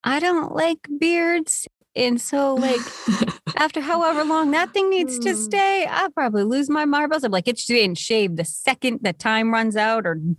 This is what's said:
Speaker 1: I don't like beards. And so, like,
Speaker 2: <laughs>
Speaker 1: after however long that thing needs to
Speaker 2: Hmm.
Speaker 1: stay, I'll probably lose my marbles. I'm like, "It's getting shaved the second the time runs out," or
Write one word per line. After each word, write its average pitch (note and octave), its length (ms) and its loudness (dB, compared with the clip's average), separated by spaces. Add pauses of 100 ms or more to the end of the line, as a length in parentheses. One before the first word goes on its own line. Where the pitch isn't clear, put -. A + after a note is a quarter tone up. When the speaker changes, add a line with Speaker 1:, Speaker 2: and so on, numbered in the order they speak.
Speaker 1:
I C4+ 160 0
don't E4+ 340 0
like D#4+ 340 -2 (120)
beards. E4+ 680 0 (280)
And A#3+ 260 0
so, C#4 320 0
like, B3+ 260 2 (280)
Speaker 2:
<laughs> - 340 -2 (160)
Speaker 1:
after - 240 0
however D#4+ 420 0
long D#4 280 2
that E4 220 0
thing F#4+ 180 2
needs D#4+ 280 0
to A#3 120 0
Speaker 2:
Hmm. G#3+ 100 -2
Speaker 1:
stay, G4 480 2
I'll F#4 220 -2
probably A3 320 0
lose C4 260 0
my D4+ 160 0
marbles. D4 380 0
I'm A3+ 80 -2
like, F#3 160 0
"It's A#3+ 180 -2
getting G#3+ 300 2
shaved G3 420 0
the E3+ 80 -4
second B3 560 -2
the G3+ 120 0
time A3 380 0
runs A3+ 240 0
out," A3 300 0
or E3 160 -2 (180)